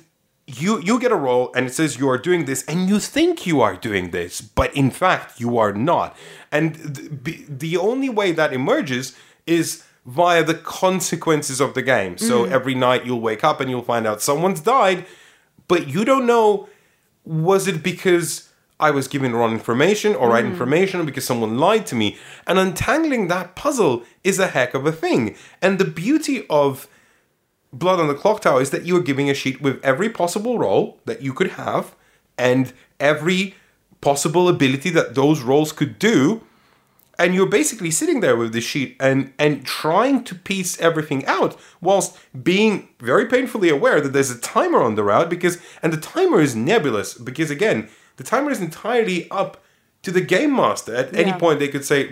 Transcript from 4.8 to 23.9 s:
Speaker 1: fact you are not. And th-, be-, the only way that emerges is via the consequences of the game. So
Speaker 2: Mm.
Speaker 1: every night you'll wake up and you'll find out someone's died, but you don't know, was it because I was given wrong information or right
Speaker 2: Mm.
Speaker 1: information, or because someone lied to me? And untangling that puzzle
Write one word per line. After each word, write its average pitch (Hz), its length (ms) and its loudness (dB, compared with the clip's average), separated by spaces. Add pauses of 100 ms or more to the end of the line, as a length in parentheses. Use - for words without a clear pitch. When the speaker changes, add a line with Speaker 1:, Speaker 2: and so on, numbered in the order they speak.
Speaker 1:
fact - 480 -2
you 120 180 -2
are 107 140 4
not. 107 440 -2 (360)
And 156 440 -2
th-, 135 280 -14
be-, - 240 -10
the 156 300 -6
only 254 320 0
way 208 240 0
that 156 180 2
emerges 135 640 -2 (300)
is 165 380 -2 (220)
via 165 380 2
the 156 120 0
consequences 165 1080 -2
of 123 120 0
the 131 80 -2
game. 104 360 0
So 117 280 2
Speaker 2:
Mm. 117 60 -4
Speaker 1:
every 131 240 0
night 123 300 2
you'll 120 160 -4
wake 110 220 -2
up 151 180 0
and 127 80 -4
you'll 123 140 -4
find 117 240 0
out 107 140 -2
someone's 160 380 0
died, 190 460 2 (640)
but 165 200 2
you 151 160 -2
don't 262 220 2
know, 220 420 4 (560)
was 165 440 2
it 170 160 -4
because 175 640 0 (300)
I 156 100 4
was 139 180 0
given 131 280 -2
wrong 117 160 2
information 156 640 2
or - 140 2
right 117 140 4
Speaker 2:
Mm. 107 100 -2
Speaker 1:
information, 175 480 0
or - 20 -2
because 135 200 -6
someone 117 360 -2
lied 196 280 2
to - 80 -8
me? 104 220 -2 (300)
And 180 100 2
untangling 226 680 0
that 180 280 -4
puzzle 202 460 0 (220)